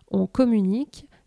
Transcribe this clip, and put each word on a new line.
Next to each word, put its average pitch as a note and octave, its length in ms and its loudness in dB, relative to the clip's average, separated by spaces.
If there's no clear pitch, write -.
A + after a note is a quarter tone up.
on F#3+ 160 0
communique A3+ 800 0